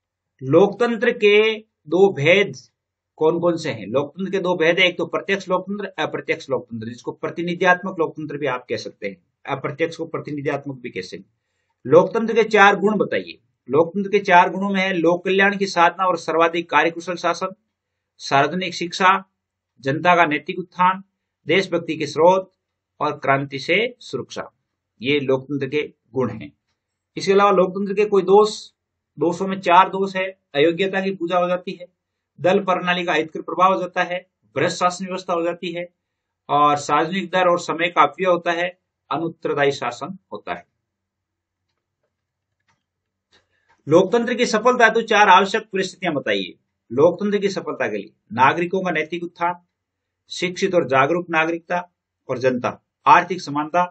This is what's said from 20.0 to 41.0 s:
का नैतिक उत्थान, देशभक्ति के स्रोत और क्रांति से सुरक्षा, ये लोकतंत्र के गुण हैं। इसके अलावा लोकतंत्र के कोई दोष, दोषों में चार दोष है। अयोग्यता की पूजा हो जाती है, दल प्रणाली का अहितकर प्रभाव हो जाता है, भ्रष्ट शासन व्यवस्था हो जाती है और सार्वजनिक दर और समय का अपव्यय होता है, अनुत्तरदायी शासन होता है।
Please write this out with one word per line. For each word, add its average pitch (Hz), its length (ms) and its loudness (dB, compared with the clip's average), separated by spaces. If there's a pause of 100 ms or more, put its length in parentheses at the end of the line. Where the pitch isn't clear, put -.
का 170 100 6
नैतिक 147 340 -4
उत्थान, 180 440 -2 (440)
देशभक्ति 170 500 -2
के 156 100 -4
स्रोत 185 440 2 (480)
और 143 180 -4
क्रांति 139 420 -2
से 202 400 -2
सुरक्षा, - 500 -10 (520)
ये 143 180 0
लोकतंत्र 135 480 -4
के 147 200 -4 (260)
गुण 120 180 -4
हैं। 73 200 -14 (680)
इसके 160 160 -2
अलावा 202 180 6
लोकतंत्र 190 420 0
के 208 120 0
कोई 202 180 2
दोष, 208 360 4 (580)
दोषों 170 300 -2
में 190 140 -6
चार 180 280 6
दोष 190 260 -4
है। 185 120 -4 (280)
अयोग्यता 170 460 2
की 190 100 -4
पूजा 175 280 -2
हो 175 80 0
जाती 180 240 -4
है, 175 160 -14 (520)
दल 180 200 2
प्रणाली 180 460 -2
का 170 80 -2
अहितकर 160 280 -4
प्रभाव 175 320 2
हो 180 60 -2
जाता 180 240 -4
है, 175 160 -6 (360)
भ्रष्ट 165 220 -2
शासन 180 280 -2
व्यवस्था 180 280 -6
हो 170 100 -2
जाती 170 280 -6
है 175 160 -8 (640)
और 147 280 4
सार्वजनिक 165 540 -2
दर 180 160 2
और 175 120 2
समय 165 300 -2
का 170 120 2
अपव्यय 151 260 0
होता 175 240 0
है, 170 160 -2 (420)
अनुत्तरदायी 147 640 -2
शासन 139 460 -8 (140)
होता 104 220 -10
है। - 120 -16 (3250)